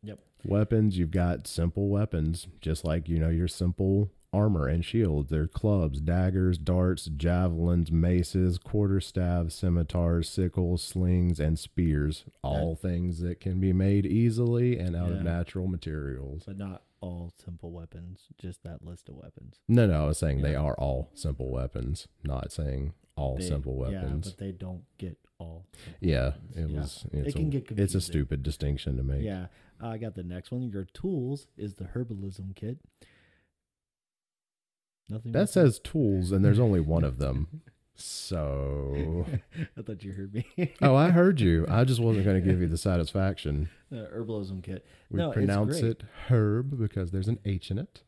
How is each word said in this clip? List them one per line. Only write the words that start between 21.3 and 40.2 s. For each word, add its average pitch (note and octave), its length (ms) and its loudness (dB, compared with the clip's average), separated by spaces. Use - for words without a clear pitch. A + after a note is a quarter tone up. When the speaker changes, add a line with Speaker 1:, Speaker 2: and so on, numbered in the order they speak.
Speaker 2:
weapons, B1+ 580 -6
not C#2 280 -6
saying C#2 420 -4
all C2+ 220 -2
Speaker 1:
They, F2+ 100 -6
Speaker 2:
simple C#2 260 -2
Speaker 1:
yeah, C2 140 -6
Speaker 2:
weapons. D#2 280 -4
Speaker 1:
but - 60 -20
they G2 140 -8
don't F#2 320 -10
get F2 180 -10
all E2 340 -14
simple - 340 -6
Speaker 2:
Yeah, C2 180 4
Speaker 1:
weapons. - 320 -6
Speaker 2:
it D#2+ 120 -2
Speaker 1:
Yeah. D2 120 -4
Speaker 2:
was, - 300 -8
Speaker 1:
It D2+ 60 -4
Speaker 2:
it's C#3+ 80 -4
Speaker 1:
can D#3 120 0
Speaker 2:
a, - 20 0
Speaker 1:
get C#3 120 -2
Speaker 2:
it's - 100 -14
a - 40 -8
Speaker 1:
confusing. G2 260 2
Speaker 2:
stupid C#2+ 420 -2
distinction C#2+ 540 -2
to C2 60 -2
make. C#2 200 -2
Speaker 1:
Yeah. F#2 240 -6
Uh, A#2 60 -8
I A2+ 120 -8
got A2 160 -8
the F#2 80 -8
next F2 280 -10
one. B2+ 120 -6
Your G2 220 -6
tools C#3+ 680 -6
is G#2 200 -8
the F#2+ 100 -12
herbalism G2 680 -8
kit. A#2+ 240 -10
Nothing A2+ 220 -10
Speaker 2:
That C3+ 100 2
Speaker 1:
else? G#3 120 2
Speaker 2:
says D3+ 260 6
tools, G2 520 2
and G2 120 4
there's G#2 160 6
only G#2+ 200 6
one D#2+ 240 2
of C2+ 140 -2
them. C#2 480 -4
Speaker 1:
<laughs> - 60 -20
Speaker 2:
So C#2+ 1300 -4
Speaker 1:
I A#2+ 60 -12
thought G2+ 220 -10
you G2 80 -10
heard G2 200 -10